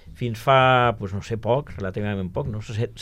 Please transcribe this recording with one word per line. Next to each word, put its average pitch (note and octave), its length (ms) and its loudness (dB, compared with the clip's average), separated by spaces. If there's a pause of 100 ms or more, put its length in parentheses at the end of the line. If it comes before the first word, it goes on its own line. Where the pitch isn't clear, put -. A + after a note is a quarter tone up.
(140)
Fins A#2 240 -4
fa, B2+ 600 6
pues, G2 180 -8
no F#2+ 100 -6
sé, A2+ 100 -6
poc, A#2 380 -2
relativament G2 560 -4
poc, C#3 160 -6
no G#2+ 160 -6
sé, A#2 140 -10
set, A#2 260 -2